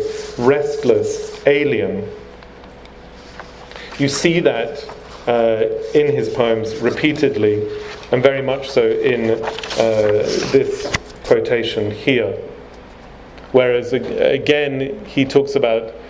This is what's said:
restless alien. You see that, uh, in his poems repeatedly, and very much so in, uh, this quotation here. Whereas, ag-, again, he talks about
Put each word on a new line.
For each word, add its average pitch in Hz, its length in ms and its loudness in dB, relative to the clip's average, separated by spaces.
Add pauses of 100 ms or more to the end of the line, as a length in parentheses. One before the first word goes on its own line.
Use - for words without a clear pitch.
(400)
restless 127 1040 0
alien. 120 640 0 (1900)
You 139 80 2
see 170 320 2
that, 120 440 0 (440)
uh, 113 380 4 (280)
in 147 220 4
his 110 140 -2
poems 113 480 0
repeatedly, 113 880 0 (460)
and 127 100 2
very 135 180 4
much 131 280 -4
so 117 180 4
in, 113 440 2
uh, 110 120 0 (1120)
this - 360 2 (360)
quotation 113 640 0
here. 110 460 0 (1120)
Whereas, 123 420 2
ag-, 123 120 -2
again, 135 1000 0
he 135 200 0
talks 139 300 2
about 117 380 0 (160)